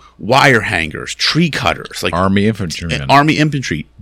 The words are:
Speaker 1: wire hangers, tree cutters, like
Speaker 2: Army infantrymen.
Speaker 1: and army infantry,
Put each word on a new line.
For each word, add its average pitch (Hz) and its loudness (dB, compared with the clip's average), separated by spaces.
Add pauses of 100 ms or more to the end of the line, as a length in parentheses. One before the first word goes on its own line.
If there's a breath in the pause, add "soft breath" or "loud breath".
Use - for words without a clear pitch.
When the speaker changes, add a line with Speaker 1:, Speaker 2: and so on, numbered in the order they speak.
(200 soft breath)
Speaker 1:
wire 131 4
hangers, 80 -4
tree 160 0
cutters, - -4
like 92 -2
Speaker 2:
Army 98 2
infantrymen. 87 -4
Speaker 1:
and 67 -6
army 143 4
infantry, 139 -2 (140)